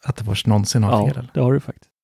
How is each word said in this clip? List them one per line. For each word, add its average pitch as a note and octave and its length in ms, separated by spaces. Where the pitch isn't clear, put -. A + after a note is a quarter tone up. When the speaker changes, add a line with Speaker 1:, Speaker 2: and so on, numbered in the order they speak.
Speaker 1:
att - 120
det - 80
var G#2 260
någonsin G#2+ 340
har G#2 80
Speaker 2:
Ja, G#2+ 160
Speaker 1:
fel, C#3 100
eller? B2 160
Speaker 2:
det C#3+ 80
har B2+ 120
du C#3 60
faktiskt. - 320